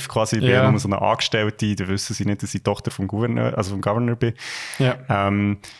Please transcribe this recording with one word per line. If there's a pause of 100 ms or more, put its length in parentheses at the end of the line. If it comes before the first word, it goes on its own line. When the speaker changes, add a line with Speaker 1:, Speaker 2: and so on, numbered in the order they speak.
Speaker 1:
quasi,
ich
bin
Speaker 2:
Ja.
Speaker 1:
ja
nur
so
eine
Angestellte,
da
wissen
sie
nicht,
dass
ich
Tochter
vom
Gouverneur,
also
vom
Governor
bin. (440)
Speaker 2:
Ja. (120)
Speaker 1:
Ähm, (200)